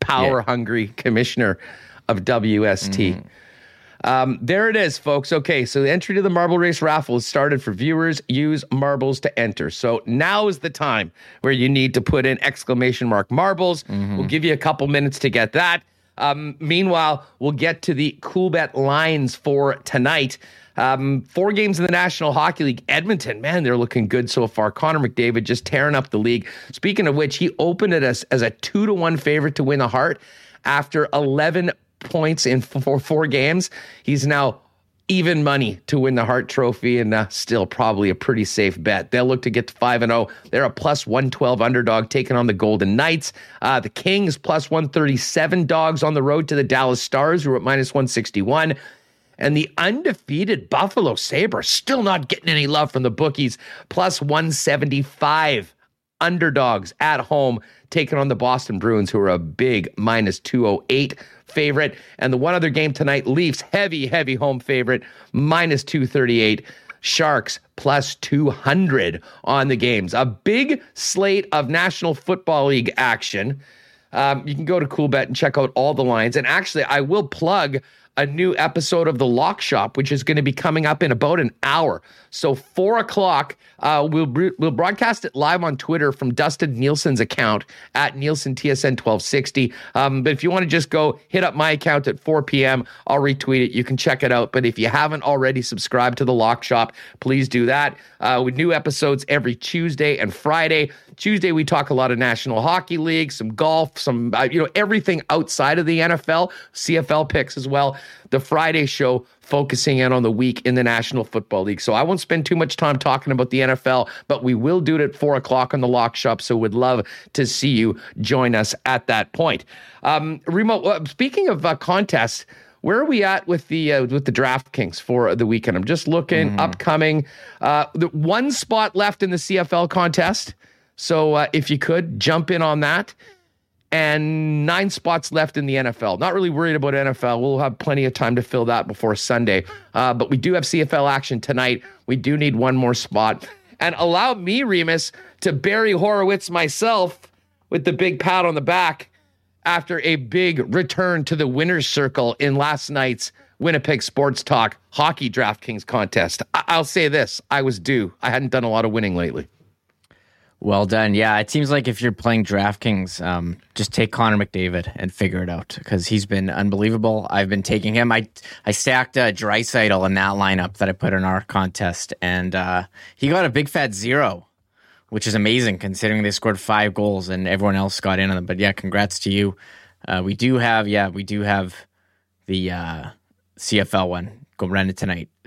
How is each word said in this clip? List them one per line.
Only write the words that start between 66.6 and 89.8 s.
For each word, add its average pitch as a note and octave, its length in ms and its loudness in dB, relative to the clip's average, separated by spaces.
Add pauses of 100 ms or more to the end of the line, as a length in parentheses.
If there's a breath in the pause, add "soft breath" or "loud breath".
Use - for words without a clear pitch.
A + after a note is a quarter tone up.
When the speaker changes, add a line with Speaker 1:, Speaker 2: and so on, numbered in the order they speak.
Speaker 1:
Sharks, - 580 -2 (160)
plus C#3 400 0
two D3 340 0
hundred C3+ 720 0 (220 loud breath)
on C3+ 240 2
the C3 80 2
games. G#2+ 380 0
A B2+ 120 2
big A#3+ 560 0 (120)
slate G3 580 0
of D3 180 0
National E3+ 440 0
Football D#3 540 -2
League B2+ 300 0
action. B2 640 -2 (540 loud breath)
Um, C#3 340 0
you C#3+ 80 -4
can D#3+ 80 -6
go F3 160 0
to D3+ 60 0
Coolbet C#3 380 0
and - 120 -6
check D3 220 0
out C3+ 180 0
all C#3 180 2
the C3+ 100 0
lines. A#2+ 340 0
And C3 100 0
actually, D#3 380 0
I C#3+ 160 2
will D#3 260 0
plug D#3+ 520 -2 (360 soft breath)
a C#3 120 0
new E3+ 300 0
episode D#3 500 0
of C#3+ 100 0
The C3+ 80 2
Lock B2+ 340 2
Shop, - 380 -2
which C#3 140 -2
is C#3 120 -2
gonna D3+ 200 2
be C3+ 100 0
coming D#3+ 320 0
up D3+ 160 0
in C#3+ 100 2
about D3 280 2
an A#2+ 100 0 (140)
hour. C#3 380 0 (280 loud breath)
So C#3+ 240 0
four G3 460 0
o'clock, F3+ 560 0 (240 soft breath)
uh, D3 300 2
we'll D#3 180 2
br-, D#3 220 0 (100)
we'll D#3+ 120 2
broadcast G3 540 0
it - 100 -10
live D#3+ 280 2
on D3 140 -2
Twitter D3 340 0
from C3 200 -2
Dustin C#3+ 480 0
Nielsen's C#3 400 2
account A2+ 460 0 (300 loud breath)
at C3+ 200 0
Nielsen C#3+ 380 -2
T C#3+ 160 -2
S C3+ 160 2
N C3 100 2
twelve A2 280 0
sixty. B2+ 500 0 (220 loud breath)